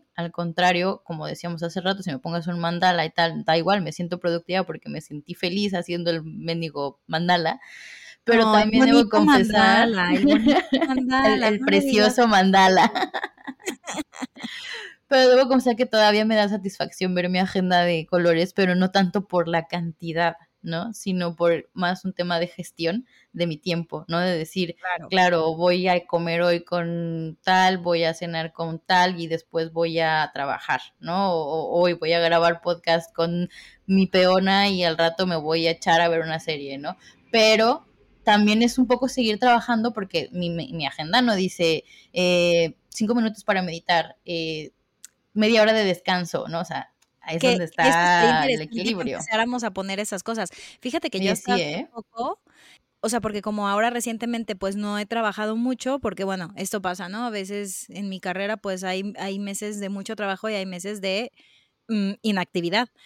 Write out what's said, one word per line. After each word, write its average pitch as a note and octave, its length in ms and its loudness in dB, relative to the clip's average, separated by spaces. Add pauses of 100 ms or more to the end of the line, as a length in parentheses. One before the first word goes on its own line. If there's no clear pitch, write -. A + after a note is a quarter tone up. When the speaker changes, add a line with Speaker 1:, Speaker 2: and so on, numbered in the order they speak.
(160)
Speaker 1:
al E3+ 160 -6
contrario, F3+ 760 -2
como D#3 220 -10
decíamos D#3+ 360 -10
hace E3+ 180 -6
rato, F#3+ 220 -4
si E3+ 80 -6
me C3 80 -6
pongas E3+ 280 -6
un F3 120 -4
mandala E3+ 460 0
y D#3+ 60 -6
tal, E3 340 -2
da D#3+ 120 2
igual, F#3 240 0
me D#3 120 -6
siento F3 260 -8
productiva F3 460 -2
porque - 240 -12
me D3+ 120 -10
sentí D3+ 340 -14
feliz F#3+ 400 -2
haciendo F3 360 -4
el E3 120 -4
mendigo D#3 840 -8
mandala, E3+ 520 0 (640)
pero A3+ 240 4
Speaker 2:
Ay, - 0 -
Speaker 1:
también G#3+ 360 4
debo C4+ 180 8
Speaker 2:
bonito G#3 60 -2
Speaker 1:
confesar, A3 800 4
Speaker 2:
mandala, F3+ 260 0
el A#3 120 2
bonito C#4+ 440 4
Speaker 1:
<laughs> C4 520 0
el, C4 180 2
Speaker 2:
mandala, A#3 40 2
Speaker 1:
el G#3+ 160 0
Speaker 2:
no C4+ 100 -2
me D4 120 6
digas A3 300 4
Speaker 1:
precioso A#3+ 140 4
mandala. F#3+ 640 6
<laughs> - 340 -6 (1800)
Pero C4 220 6
debo B3+ 180 6
confesar B3 280 4
que B3 100 0
todavía G#3+ 400 4
me A3 100 2
da G#3 140 4
satisfacción F#3+ 640 -4
ver F3+ 140 0
mi F#3 100 0
agenda F#3 440 2
de E3 240 0
colores, F3 460 2
pero F#3 220 2
no F#3 160 2
tanto G3 360 0
por E3+ 200 0
la E3 200 -2
cantidad, E3 680 -4 (260)
¿no? E3+ 320 -6
Sino F3+ 420 -4
por E3+ 380 0
más F3+ 300 -4
un F#3 100 -6
tema F3 260 -4
de F3 80 -2
gestión F3 580 -6 (260)
de E3+ 160 -4
mi D#3 100 -6
tiempo, E3 520 -6
¿no? E3 100 -2
De F3+ 180 0
decir, E3+ 420 -4
Speaker 2:
Claro. F3+ 300 -6
Speaker 1:
claro, F3 460 2
voy F3+ 320 2
a F3+ 200 2
comer E3+ 340 -2
hoy F3 240 2
con E3+ 760 -4
tal, F#3 360 4
voy E3+ 260 0
a E3 100 0
cenar E3 380 -8
con E3 280 -8
tal F3+ 420 2
y E3+ 60 -6
después E3 440 -4
voy E3 280 -2
a D#3+ 340 0
trabajar, C#3 480 -4 (180)
¿no? F3+ 340 -2
O, D#3 360 -4
o E3+ 120 2
hoy F3+ 120 4
voy E3 180 -2
a E3+ 80 2
grabar E3+ 420 2
podcast E3+ 520 -2
con F3 360 -2 (360)
mi F#3+ 220 4
peona F#3+ 640 4
y F#3 140 0
al D#3+ 140 0
rato E3 280 0
me F3 120 -2
voy D#3+ 300 -2
a D#3+ 40 2
echar E3 300 2
a E3+ 80 2
ver E3 120 0
una D#3+ 200 -6
serie, C#3 360 -8
¿no? D3+ 200 -10 (340)
Pero A3 540 4 (380)
también G#3 380 4
es A#3+ 160 2
un B3+ 100 2
poco B3 200 0
seguir A3 320 -2
trabajando A#3 540 2
porque G3 400 -4
mi, F3 160 -4
mi, E3 240 -8
mi D#3+ 120 -4
agenda E3 360 -2
no A#3+ 140 2
dice, E3+ 500 0 (260)
eh, F3 640 2 (140)
cinco A3+ 260 -2
minutos A3 300 -2
para G3 160 0
meditar, E3 640 -2
eh, D#3+ 460 -6 (640)
media G#3+ 280 4
hora A3 120 4
de A3 120 2
descanso, F3+ 640 -2
¿no? E3 120 -4
O F#3 40 -8
sea, - 280 -10 (280)
ahí D#3+ 160 -8
es E3+ 40 -6
Speaker 2:
Que, - 40 2
Speaker 1:
donde F#3+ 200 0 (140)
Speaker 2:
que E3 100 4
eso E3 140 4
estaría F3 260 4 (120)
Speaker 1:
está C#3 60 0
el D3 140 -2
Speaker 2:
interesante A3+ 340 -6
que E3+ 80 -6
Speaker 1:
equilibrio. A#2+ 160 -6
Speaker 2:
empezáramos A#3 440 -4
a G#3+ 80 -6
poner G3 280 -6
esas G3+ 240 -8
cosas. A3 260 -6 (320)
Fíjate D4 300 -4
que F#3 100 -4
yo F#3+ 100 2
Speaker 1:
Oye, - 20 -2
Speaker 2:
hasta A3 120 -6
Speaker 1:
sí, - 140 0
Speaker 2:
hace - 20 0
Speaker 1:
¿eh? D#3+ 300 -6
Speaker 2:
poco, A#3 500 -8 (600)
o A3+ 80 -2
sea, A#3 120 -2
porque G#3 220 -6
como G#3 260 -4
ahora G#3+ 220 2
recientemente, A#3 640 -6
pues, G3 220 -4
no G#3 220 -4
he G#3 60 -6
trabajado G#3+ 520 -4
mucho, B3+ 420 -2
porque, G3 260 -6
bueno, F#3 320 -6
esto G3 240 -6
pasa, F3+ 280 -6
¿no? A3 160 -8
A A#3+ 60 -6
veces G3+ 580 -10
en G3+ 200 -10
mi F#3+ 120 -10
carrera, G3 360 -6
pues, F#3+ 260 -8
hay, F#3+ 340 -6
hay G3 220 -6
meses G3+ 400 -8
de G3+ 100 -6
mucho G3+ 260 -8
trabajo G3+ 340 -6
y A3 60 -4
hay F#3+ 100 -6
meses F#3+ 360 -10
de, G3 300 -4 (580)
mm, G3+ 240 -2 (100)
inactividad. F#3+ 680 -2 (160)